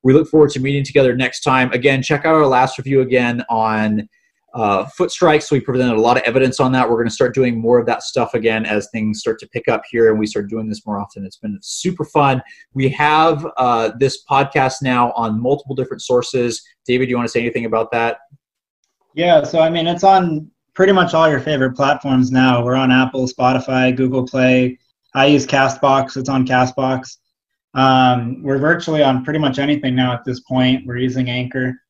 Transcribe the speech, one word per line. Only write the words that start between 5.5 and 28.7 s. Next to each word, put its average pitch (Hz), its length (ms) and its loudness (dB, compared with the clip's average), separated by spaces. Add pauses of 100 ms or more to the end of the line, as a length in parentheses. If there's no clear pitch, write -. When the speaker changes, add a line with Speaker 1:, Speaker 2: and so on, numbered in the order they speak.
Speaker 1:
We 139 100 2
presented 123 360 -2
a 110 40 2
lot 120 160 4
of 127 60 0
evidence 127 380 0
on 127 120 2
that. 127 160 2
We're 117 100 2
gonna 117 120 0
start 120 240 -2
doing 123 260 0
more 117 180 4
of 117 80 2
that 117 160 -2
stuff - 300 -4
again 110 320 0
as 104 260 -4
things 107 300 -4
start 110 200 -4
to - 80 -20
pick - 200 -6
up 113 220 0
here 113 200 4
and 107 80 0
we 107 80 0
start 104 220 -6
doing 110 200 -6
this 107 180 -10
more 104 120 -6
often. 101 280 -12
It's 95 100 -18
been 104 260 -10
super - 440 -6
fun. 139 360 0 (300)
We 135 180 -2
have, 151 560 0 (120)
uh, 117 400 0
this 131 260 -2
podcast 139 580 0
now 123 300 0
on 113 280 -4
multiple 131 340 -2
different 127 280 -8
sources. 120 600 -2 (240)
David, 123 240 0
you 123 60 0
wanna 120 120 -2
say 120 120 -2
anything 117 260 -4
about 113 260 -2
that? 117 260 -2 (960)
Speaker 2:
Yeah, 175 280 4
so 185 180 -2
I 160 100 4
mean, 165 160 -2
it's 170 180 -2
on 175 460 2 (240)
pretty 190 180 4
much 180 220 2
all 160 140 4
your 143 120 0
favorite 131 340 -2
platforms 135 560 0
now. 127 320 2
We're 123 140 -2
on 131 140 0
Apple, 127 360 2
Spotify, 127 680 0
Google 127 300 -2
Play. 127 520 0 (360)
I 135 120 4
use 143 200 2
Castbox. 135 720 0
It's 131 100 -6
on 131 180 0
Castbox. 127 680 -2 (560)
Um, 127 720 2
we're 139 160 -2
virtually 156 440 0